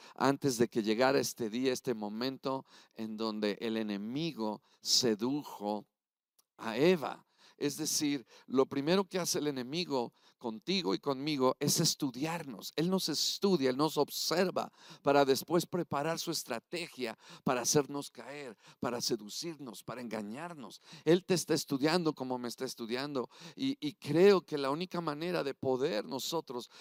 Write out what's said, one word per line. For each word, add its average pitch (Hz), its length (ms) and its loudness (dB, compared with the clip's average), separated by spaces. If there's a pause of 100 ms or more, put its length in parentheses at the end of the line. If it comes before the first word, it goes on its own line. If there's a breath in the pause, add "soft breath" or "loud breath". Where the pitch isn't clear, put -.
(140 loud breath)
antes 135 420 2
de 117 120 4
que 113 140 0
llegara 127 360 4
este 120 300 -2
día, 127 240 0
este 123 200 -2
momento 123 720 -4 (300 soft breath)
en 110 220 -8
donde 107 420 0
el 113 160 -2
enemigo 110 880 -4 (180 soft breath)
sedujo 110 1040 0 (720)
a 110 200 -6
Eva. 151 480 2 (320 soft breath)
Es 143 200 -2
decir, 143 480 -2 (220 loud breath)
lo 131 180 4
primero 170 420 2
que 185 120 -4
hace 170 180 0
el 143 80 0
enemigo 139 680 -2 (260 soft breath)
contigo 170 560 -2
y - 20 0
conmigo 135 600 0
es 143 200 2
estudiarnos. 143 960 -2
Él 170 140 0
nos 190 180 2
estudia, 156 640 2
él 127 80 2
nos 147 200 2
observa - 720 0 (320 loud breath)
para 143 220 8
después 147 420 2
preparar 160 500 -2
su - 140 -4
estrategia 127 840 -6 (280 loud breath)
para 143 180 2
hacernos 143 480 0
caer, 123 480 -14 (220 loud breath)
para 120 200 -4
seducirnos, 123 840 -6
para 120 180 -10
engañarnos. 117 800 -8 (240 loud breath)
Él 175 180 6
te 185 120 2
está 156 180 0
estudiando 156 600 2
como 127 260 -4
me 123 80 -4
está 127 180 -6
estudiando. 123 640 -4 (260 loud breath)
Y, 135 240 -2
y 147 140 -4
creo 180 480 6
que 151 160 -6
la 135 140 0
única 175 280 -4
manera 160 440 -2
de 135 100 -2
poder 131 520 0
nosotros 123 640 -6 (140 loud breath)